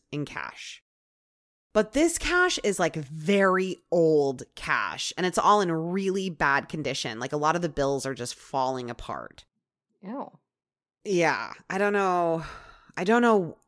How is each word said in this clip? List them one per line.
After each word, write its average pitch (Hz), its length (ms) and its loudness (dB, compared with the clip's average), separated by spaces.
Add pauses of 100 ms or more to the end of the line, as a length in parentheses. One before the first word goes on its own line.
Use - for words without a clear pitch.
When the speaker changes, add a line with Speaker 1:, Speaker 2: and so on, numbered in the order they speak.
(120)
Speaker 1:
in 147 120 -4
cash. - 560 -12 (960)
But 214 180 2
this 320 260 2
cash 359 440 2
is, 202 160 -2
like, 165 160 0
very 185 840 0 (120)
old 147 540 4 (100)
cash, 107 640 -2
and 185 100 0
it's 175 120 0
all 208 220 6
in 175 120 0
really 190 580 -2
bad 143 380 0
condition. 139 500 -6
Like, 131 140 -6
a 151 40 -4
lot 151 200 2
of 175 60 -2
the 170 60 -2
bills 139 380 -2
are 135 80 -4
just 120 220 -8
falling 127 540 -4
apart. - 540 -12 (580)
Speaker 2:
Ew. 214 280 -12 (760)
Speaker 1:
Yeah. 160 480 0 (180)
I 190 80 -4
don't 202 140 2
know. 175 520 0 (520)
I 175 80 -4
don't 233 180 4
know 208 340 2 (120)